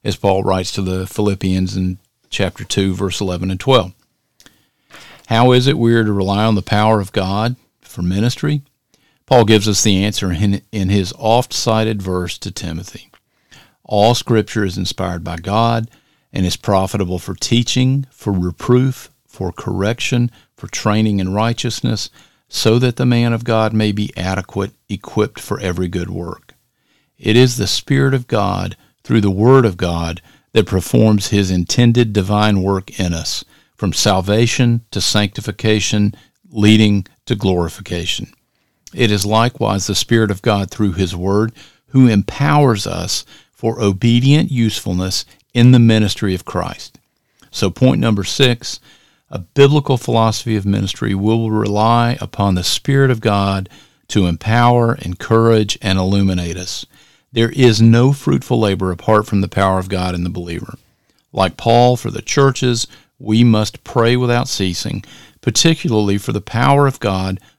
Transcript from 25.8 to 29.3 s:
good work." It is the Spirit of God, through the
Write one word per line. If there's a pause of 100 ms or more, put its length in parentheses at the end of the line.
good
work." (640)
It
is
the
Spirit
of
God, (260)
through
the